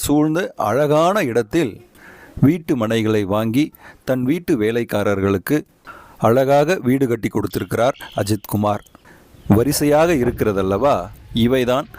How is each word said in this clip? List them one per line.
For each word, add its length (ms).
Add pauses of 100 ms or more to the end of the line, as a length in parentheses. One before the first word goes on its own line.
சூழ்ந்த 360 (280)
அழகான 640
இடத்தில் 420 (720)
வீட்டு 360
மனைகளை 400 (100)
வாங்கி 320 (400)
தன் 240
வீட்டு 320
வேலைக்காரர்களுக்கு 960 (720)
அழகாக 580
வீடு 200
கட்டி 240
கொடுத்திருக்கிறார் 680 (220)
அஜித்குமார். 640 (720)
வரிசையாக 540 (120)
இருக்கிறதல்லவா, 720 (480)
இவைதான் 440 (120)